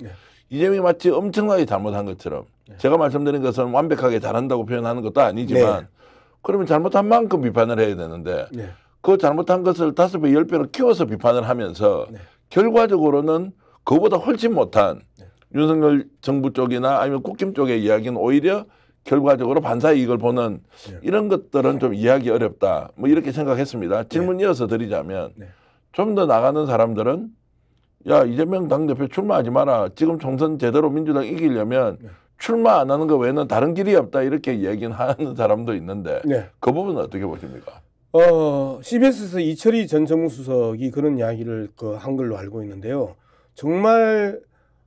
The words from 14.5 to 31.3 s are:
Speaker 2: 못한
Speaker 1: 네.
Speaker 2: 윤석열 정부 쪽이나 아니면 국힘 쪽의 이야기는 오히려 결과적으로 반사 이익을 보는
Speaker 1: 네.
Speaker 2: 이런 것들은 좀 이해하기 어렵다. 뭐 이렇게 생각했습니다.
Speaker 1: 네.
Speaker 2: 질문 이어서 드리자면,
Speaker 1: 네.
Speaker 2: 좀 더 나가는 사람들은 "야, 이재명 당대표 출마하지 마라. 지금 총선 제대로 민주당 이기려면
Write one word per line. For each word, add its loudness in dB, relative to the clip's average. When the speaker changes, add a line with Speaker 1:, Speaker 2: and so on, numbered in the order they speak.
Speaker 2:
못한 2
Speaker 1:
네. -20
Speaker 2:
윤석열 2
정부 -2
쪽이나 0
아니면 -2
국힘 -6
쪽의 0
이야기는 0
오히려 0
결과적으로 2
반사 2
이익을 2
보는 -2
Speaker 1:
네. -18
Speaker 2:
이런 0
것들은 0
좀 0
이해하기 2
어렵다. -2
뭐 -2
이렇게 2
생각했습니다. -2
Speaker 1:
네. -16
Speaker 2:
질문 -2
이어서 0
드리자면, -6
Speaker 1:
네. -20
Speaker 2:
좀 -2
더 2
나가는 2
사람들은 0
"야, 6
이재명 -2
당대표 -2
출마하지 -2
마라. 2
지금 0
총선 -2
제대로 2
민주당 -2
이기려면 0